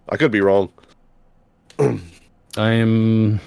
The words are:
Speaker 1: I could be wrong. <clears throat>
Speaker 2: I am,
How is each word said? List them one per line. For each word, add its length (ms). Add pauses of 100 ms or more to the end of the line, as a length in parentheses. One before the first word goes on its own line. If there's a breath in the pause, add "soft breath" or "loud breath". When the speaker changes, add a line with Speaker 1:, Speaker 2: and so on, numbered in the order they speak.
Speaker 1:
I 80
could 140
be 100
wrong. 280 (640)
<clears throat> 460
Speaker 2:
I 920
am, 760